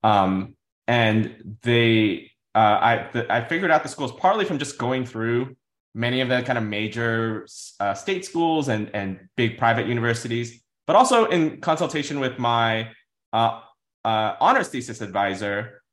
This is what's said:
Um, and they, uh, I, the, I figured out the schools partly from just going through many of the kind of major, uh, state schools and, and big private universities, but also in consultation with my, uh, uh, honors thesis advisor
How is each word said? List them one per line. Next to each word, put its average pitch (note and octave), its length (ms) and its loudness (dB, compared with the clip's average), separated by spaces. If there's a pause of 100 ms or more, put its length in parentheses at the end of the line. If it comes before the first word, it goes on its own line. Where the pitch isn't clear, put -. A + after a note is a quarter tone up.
Um, G2 540 2 (300)
and A2 720 0
they, A2+ 680 2 (240)
uh, - 40 4
I, A2 540 4
the, - 180 -4
I A#2 160 0
figured E3+ 240 -2
out D#3 120 4
the C3+ 80 -10
schools C3 200 -8
partly G3 360 0
from D#3 120 -4
just C#3 200 -8
going B2+ 260 -2
through A#2+ 500 -2 (400)
many A#2+ 280 0
of B2 80 -2
the B2+ 140 2
kind B2 120 -2
of A2+ 80 -2
major, A2 800 -4 (320)
uh, G2+ 140 0
state F#3 320 -6
schools D#3+ 440 0
and, G#2+ 260 -2
and G2 260 -6 (160)
big A#2 220 0
private A#2 280 2
universities, A#2 760 -4 (220)
but D#3+ 100 4
also A#3+ 300 6
in D#3+ 340 0
consultation D#3 600 -2
with B2 180 -4
my, A#2 500 0 (460)
uh, A2+ 260 2 (460)
uh, A2 340 0
honors A3+ 280 2
thesis A#2 340 -10
advisor G2+ 800 -4 (100)